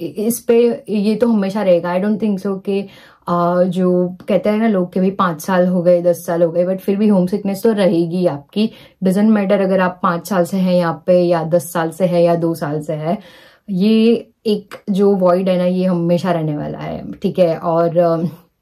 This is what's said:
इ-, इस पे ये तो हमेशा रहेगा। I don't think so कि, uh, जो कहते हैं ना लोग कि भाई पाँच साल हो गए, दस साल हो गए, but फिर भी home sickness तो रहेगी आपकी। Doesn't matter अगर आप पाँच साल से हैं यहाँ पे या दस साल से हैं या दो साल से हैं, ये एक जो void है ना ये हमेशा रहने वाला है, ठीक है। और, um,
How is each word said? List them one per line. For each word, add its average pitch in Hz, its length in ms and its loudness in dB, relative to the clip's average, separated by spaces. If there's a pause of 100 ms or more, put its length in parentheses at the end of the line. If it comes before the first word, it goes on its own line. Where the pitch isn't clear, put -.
इ-, 170 60 -8
इस 220 340 -4
पे 233 480 2
ये 208 280 0
तो 247 120 2
हमेशा 208 340 0
रहेगा। 175 320 2
I 185 100 0
don't 208 180 0
think 202 240 -2
so 196 120 -4 (100)
कि, 196 140 -2 (460)
uh, 175 360 2
जो 180 520 0 (120)
कहते 208 220 -2
हैं 214 80 0
ना 226 100 2
लोग 185 240 0
कि 190 80 -2
भाई 190 180 2
पाँच 165 240 -2
साल 180 240 0
हो 180 160 0
गए, 175 200 4
दस 175 240 0
साल 175 160 0
हो 165 80 2
गए, 170 160 0
but 185 140 -4
फिर 196 160 -2
भी 208 120 2
home 185 180 4
sickness 196 360 -4
तो 233 100 2
रहेगी 175 540 0
आपकी। 202 440 -4 (340)
Doesn't 208 320 2
matter 202 240 0
अगर 190 200 0
आप 180 220 -2
पाँच 170 260 -2
साल 180 160 0
से 170 120 -6
हैं 185 180 0
यहाँ 170 320 0
पे 180 140 4
या 175 240 0
दस 165 280 -2
साल 165 180 -2
से 185 160 -4
हैं 175 160 2
या 170 140 4
दो 165 180 -2
साल 151 280 -6
से 156 120 -6
हैं, 156 240 -4 (520)
ये 220 640 2 (140)
एक 208 280 -4 (160)
जो 202 260 2
void 185 320 2
है 185 100 2
ना 180 60 0
ये 180 220 0
हमेशा 175 460 0
रहने 156 240 -2
वाला 151 220 -8
है, 156 340 -12 (100)
ठीक 180 160 -4
है। 165 200 2
और, 170 400 0
um, 165 260 2 (380)